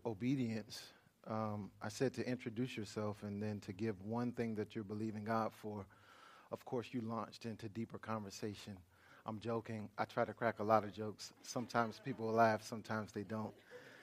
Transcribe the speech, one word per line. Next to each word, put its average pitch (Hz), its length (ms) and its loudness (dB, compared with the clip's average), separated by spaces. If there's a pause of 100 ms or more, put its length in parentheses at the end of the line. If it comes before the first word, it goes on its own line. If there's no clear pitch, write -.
obedience. 117 800 0 (460)
Um, 107 420 -2 (100)
I 107 80 -4
said 123 260 2
to 117 140 -2
introduce 123 480 -2
yourself 107 460 -2
and 104 200 -2
then 107 180 -2
to 104 120 -8
give 101 320 -2
one 117 280 0
thing 117 240 0
that 104 180 -2
you're 110 100 -2
believing 107 400 -4
God 110 280 2
for. 104 340 -8 (640)
Of - 140 -6
course, 120 280 -2
you 127 80 0
launched 110 460 -4
into 113 220 -6
deeper 113 300 -6
conversation. 104 800 -4 (480)
I'm 110 140 -4
joking. 110 580 -2
I 110 80 2
try 120 200 4
to 107 80 2
crack 113 260 2
a 104 60 0
lot 107 200 10
of 104 80 -6
jokes. 107 400 -6 (100)
Sometimes 117 600 0
people 113 220 -2
laugh, 110 360 8
sometimes 110 500 -4
they 104 100 -2
don't. 110 320 -4 (480)